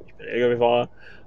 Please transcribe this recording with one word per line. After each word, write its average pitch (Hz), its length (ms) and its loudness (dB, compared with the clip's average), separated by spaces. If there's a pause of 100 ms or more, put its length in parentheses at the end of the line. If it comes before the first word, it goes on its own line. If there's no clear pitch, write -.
ich - 80 -20
bin 104 120 -16
L-K-W-Fahrer, 120 640 2 (380)